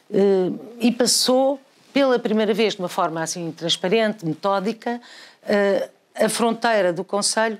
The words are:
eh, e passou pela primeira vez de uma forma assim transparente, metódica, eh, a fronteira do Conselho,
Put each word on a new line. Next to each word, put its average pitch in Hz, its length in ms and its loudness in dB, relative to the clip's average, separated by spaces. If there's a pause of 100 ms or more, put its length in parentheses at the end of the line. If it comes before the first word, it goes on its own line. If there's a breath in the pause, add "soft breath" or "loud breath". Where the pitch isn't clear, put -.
(120 loud breath)
eh, 190 380 2 (280)
e 233 140 2
passou 254 680 2 (320)
pela 262 280 2
primeira 220 340 0
vez 208 220 0
de - 60 -10
uma 175 100 -4
forma 165 320 -2
assim 165 280 -6
transparente, 185 760 -2
metódica, 202 720 -2 (440 loud breath)
eh, 202 440 2 (260)
a 214 140 2
fronteira 226 640 0
do 170 100 -6
Conselho, 202 580 -2